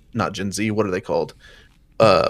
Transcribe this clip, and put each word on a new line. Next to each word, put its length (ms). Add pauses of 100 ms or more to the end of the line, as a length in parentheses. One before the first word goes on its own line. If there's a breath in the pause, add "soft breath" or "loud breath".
(140)
not 200
Gen 180
Z, 200
what 140
are 60
they 80
called? 340 (680 soft breath)
Uh, 280